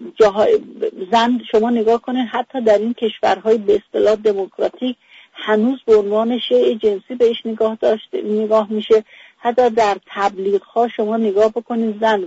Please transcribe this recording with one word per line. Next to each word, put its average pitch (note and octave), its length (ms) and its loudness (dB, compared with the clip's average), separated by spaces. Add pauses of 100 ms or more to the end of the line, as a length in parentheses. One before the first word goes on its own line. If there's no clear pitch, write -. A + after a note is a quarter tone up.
(200)
جاهای، G3+ 400 4 (520)
زن، A#3 300 2 (100)
شما A3 180 2
نگاه A#3 320 2
کنید، B3+ 260 -4
حتی B3 340 -6
در A3 160 4
این A3+ 160 -4
کشورهای G#3+ 640 0
به G#3 280 0
اصطلاح G#3+ 300 0
دموکراتیک G#3+ 840 -4 (360)
هنوز A3 520 0
به A3+ 100 6
عنوان G#3+ 440 0
شیء B3 340 2
جنسی G#3+ 420 -4
بهش A#3+ 300 0
نگاه A3 360 -2
داشته، - 400 -2
نگاه G#3+ 480 0
می‌شه. G#3+ 340 2 (340)
حتی A#3+ 320 0
در G#3+ 280 0 (180)
تبلیغ‌ها G3+ 720 -2
شما A3 300 -4
نگاه A3 340 2
بکنید، A3+ 500 -4
زن G#3+ 260 0